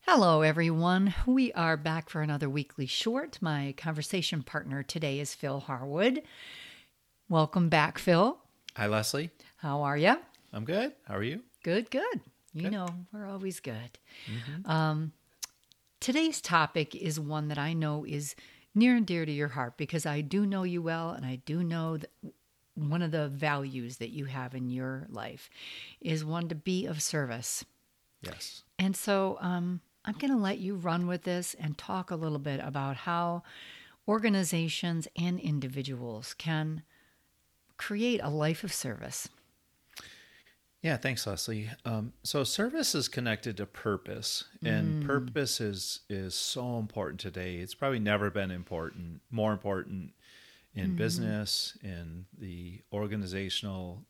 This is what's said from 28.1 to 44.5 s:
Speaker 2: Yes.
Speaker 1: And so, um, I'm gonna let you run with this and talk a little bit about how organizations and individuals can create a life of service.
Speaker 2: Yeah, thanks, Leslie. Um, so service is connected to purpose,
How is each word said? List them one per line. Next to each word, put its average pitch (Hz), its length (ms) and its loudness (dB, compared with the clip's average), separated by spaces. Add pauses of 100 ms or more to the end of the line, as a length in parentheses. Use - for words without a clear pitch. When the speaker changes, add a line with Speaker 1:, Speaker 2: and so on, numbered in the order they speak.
Speaker 2:
Yes. - 400 -12 (160)
Speaker 1:
And 190 180 2
so, 196 460 2
um, 180 400 0 (260)
I'm 208 120 -4
gonna 269 180 4
let 202 220 2
you 190 160 -2
run 175 320 0
with 180 160 -2
this 180 320 -2
and 151 240 -4
talk 185 320 -4
a 180 40 -2
little 156 220 0
bit 139 260 -2
about 139 320 -2
how 175 460 0 (640)
organizations 175 1000 2 (100)
and 175 220 0
individuals 131 960 -4
can 156 480 -2 (920)
create 220 440 0
a 147 80 0
life 156 340 2
of 180 80 -4
service. - 580 -6 (1500)
Speaker 2:
Yeah, 160 140 2
thanks, 127 280 -2
Leslie. 107 460 -2 (140)
Um, 113 360 -2
so 143 220 0
service 254 500 0
is - 140 0
connected 123 500 -2
to 101 80 -4
purpose, - 800 -2 (200)